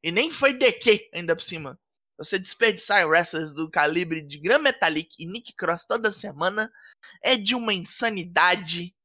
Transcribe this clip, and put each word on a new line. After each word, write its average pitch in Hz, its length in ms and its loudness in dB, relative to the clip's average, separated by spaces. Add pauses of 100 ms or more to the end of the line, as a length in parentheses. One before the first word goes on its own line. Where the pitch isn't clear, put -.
E 160 80 -4
nem 233 180 0
foi 277 260 0
D 254 180 4
Q - 420 2
ainda 165 220 -2
por - 60 -10
cima. 139 360 -8 (380)
Você 160 200 -4
desperdiçar 196 680 2
wrestlers 160 460 2
do 156 180 -6
calibre 160 520 0
de 147 160 -16
Gran 196 200 2
Metalik 165 640 0
e 165 60 -12
Nick 208 280 -14
Cross 170 320 -2
toda 226 240 -2
semana 196 580 -2 (540)
é 254 140 2
de 208 180 -2
uma 226 180 -2
insanidade. 180 1200 0 (120)